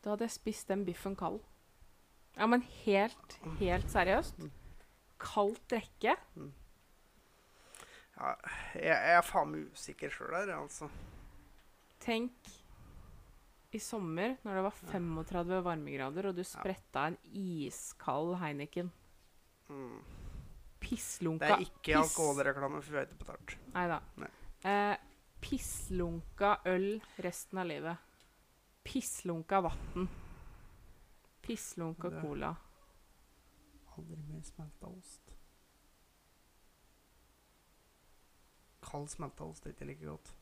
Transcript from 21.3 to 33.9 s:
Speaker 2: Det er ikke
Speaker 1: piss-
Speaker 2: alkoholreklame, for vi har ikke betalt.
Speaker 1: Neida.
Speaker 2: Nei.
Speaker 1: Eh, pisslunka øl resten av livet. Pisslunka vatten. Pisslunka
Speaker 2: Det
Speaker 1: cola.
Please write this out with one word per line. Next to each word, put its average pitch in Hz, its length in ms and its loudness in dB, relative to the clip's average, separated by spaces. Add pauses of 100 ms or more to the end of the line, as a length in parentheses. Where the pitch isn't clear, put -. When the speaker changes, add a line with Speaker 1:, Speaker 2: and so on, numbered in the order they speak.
Speaker 2:
Det 151 40 8
er 151 100 8
ikke 156 400 4
Speaker 1:
piss- 160 180 4
Speaker 2:
alkoholreklame, 139 640 4
for 147 100 -14
vi 147 40 -2
har 135 100 2
ikke - 120 -18
betalt. - 400 -12 (160)
Speaker 1:
Neida. 175 280 2 (140)
Speaker 2:
Nei. - 120 -8 (360)
Speaker 1:
Eh, 202 320 4 (460)
pisslunka 185 1200 0
øl 196 380 4 (160)
resten 185 400 -4
av 180 80 0
livet. 160 320 -4 (840)
Pisslunka 180 800 0
vatten. 180 460 -2 (1300)
Pisslunka 170 680 -4
Speaker 2:
Det 160 120 -6
Speaker 1:
cola. 147 340 -2 (1400)